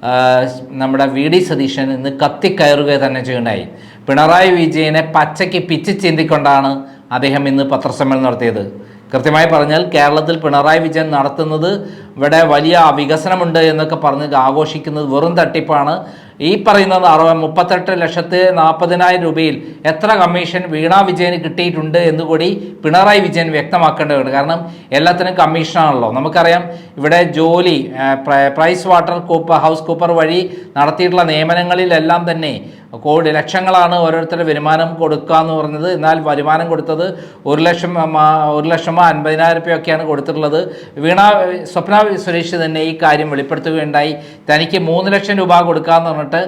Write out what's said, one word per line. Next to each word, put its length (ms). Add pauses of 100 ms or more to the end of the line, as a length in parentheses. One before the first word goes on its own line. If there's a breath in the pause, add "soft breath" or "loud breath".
ആ, 40 (680)
നമ്മുടെ 260 (100)
വി 160
ഡി 80 (100)
സതീശൻ 460
ഇന്ന് 140 (120)
കത്തിക്കയറുക 680 (140)
തന്നെ 220
ചെയ്യുകയുണ്ടായി. 380 (440 loud breath)
പിണറായി 500
വിജയനെ 440 (120)
പച്ചയ്ക്ക് 540
പിച്ചി 240 (100)
ചീന്തിക്കൊണ്ടാണ് 680 (460 loud breath)
അദ്ദേഹം 340
ഇന്ന് 220
പത്രസമ്മേളനം 560
നടത്തിയത്. 360 (480 loud breath)
കൃത്യമായി 420
പറഞ്ഞാൽ 280 (120)
കേരളത്തിൽ 500
പിണറായി 420
വിജയൻ 300
നടത്തുന്നത് 540 (480 loud breath)
ഇവിടെ 200 (140)
വലിയ 240 (220)
വികസനമുണ്ട് 600 (140)
എന്നൊക്കെ 320
പറഞ്ഞ് 220 (200)
ആഘോഷിക്കുന്നത് 680
വെറും 260
തട്ടിപ്പാണ്. 540 (540 loud breath)
ഈ 20 (160)
പറയുന്നത് 460
അറുപ-, 300
മുപ്പത്തെട്ട് 500 (100)
ലക്ഷത്തി 380 (180)
നാപ്പതിനായിരം 680
രൂപയിൽ 280 (360 loud breath)
എത്ര 180 (140)
കമ്മീഷൻ 400 (120)
വീണ 200 (140)
വിജയന് 360
കിട്ടിയിട്ടുണ്ട് 540 (120)
എന്നുകൂടി 380 (360 loud breath)
പിണറായി 420
വിജയൻ 300
വ്യക്തമാക്കേണ്ടതുണ്ട്. 800
കാരണം 240 (380 loud breath)
എല്ലാത്തിനും 440
കമ്മീഷനാണല്ലോ. 680 (100)
നമുക്കറിയാം 460 (360 loud breath)
ഇവിടെ 200 (180)
ജോലി, 400 (240)
ആ, 40 (200)
പ്ര-, 300
പ്രൈസ് 360
വാട്ടർ 260 (120)
കൂപ്പ-, 360
ഹൗസ് 240
കൂപ്പർ 300
വഴി 200 (380 loud breath)
നടത്തിയിട്ടുള്ള 540
നിയമനങ്ങളിലെല്ലാം 1000
തന്നെ 220 (500 loud breath)
കോടി, 320
ലക്ഷങ്ങളാണ് 680
ഓരോരുത്തരുടെ 460
വരുമാനം 400 (100)
കൊടുക്കുക 420
എന്ന് 180
പറഞ്ഞത്. 360
എന്നാൽ 200 (120)
വരുമാനം 440
കൊടുത്തത് 340 (440 loud breath)
ഒരു 180
ലക്ഷം, 240 (320)
ആ, 20 (320)
ഒരു 160
ലക്ഷമോ 360
അൻപതിനായിരം 520
രൂപയൊക്കെയാണ് 480
കൊടുത്തിട്ടുള്ളത്. 500 (460 loud breath)
വീണ, 140 (520)
സ്വപ്ന 300 (220)
സുരേഷ് 380
തന്നെ 180 (100)
ഈ 20 (100)
കാര്യം 300
വെളിപ്പെടുത്തുകയുണ്ടായി. 800 (380 loud breath)
തനിക്ക് 280 (100)
മൂന്ന് 260
ലക്ഷം 260
രൂപ 140 (140)
കൊടുക്കാന്ന് 420
പറഞ്ഞിട്ട് 380